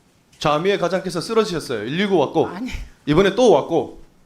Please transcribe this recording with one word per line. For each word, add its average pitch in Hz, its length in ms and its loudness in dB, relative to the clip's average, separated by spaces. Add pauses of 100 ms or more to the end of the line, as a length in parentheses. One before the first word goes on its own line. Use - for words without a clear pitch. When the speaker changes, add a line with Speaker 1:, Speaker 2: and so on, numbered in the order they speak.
(400)
Speaker 1:
자미회 165 400 0
과장께서 175 420 -4
쓰러지셨어요. 170 640 -2
일일구 185 320 0
왔고 135 300 2
Speaker 2:
아니. 220 220 -8 (360)
Speaker 1:
이번에 185 300 2
또 240 160 6
왔고 139 500 0 (240)